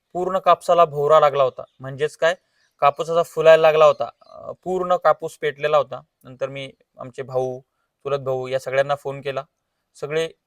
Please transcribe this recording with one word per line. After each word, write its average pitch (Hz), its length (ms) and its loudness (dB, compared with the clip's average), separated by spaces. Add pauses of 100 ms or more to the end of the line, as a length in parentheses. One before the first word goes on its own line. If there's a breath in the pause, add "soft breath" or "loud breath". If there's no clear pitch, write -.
(140)
पूर्ण 180 260 -4
कापसाला 170 460 4
भोवरा 147 340 2
लागला 143 240 2
होता. 123 200 -4 (160)
म्हणजेच 139 380 -8
काय, 170 180 0 (440)
कापूस 147 300 0
असा 165 140 0
फुलायला 160 380 4
लागला 156 240 4
होता. 139 200 2
अं, - 480 -18 (100)
पूर्ण 180 320 -4
कापूस 160 420 -2
पेटलेला 147 400 -4
होता. 135 240 -4 (220)
नंतर 131 260 -10
मी 135 220 -14 (280)
आमचे 131 220 -16
भाऊ, 127 380 -6 (440)
चुलत 139 160 -4
भाऊ 131 280 -6
या 131 120 -4
सगळ्यांना 139 360 -2
फोन 139 260 -12
केला. 135 220 -8 (520)
सगळे 156 320 -6 (200)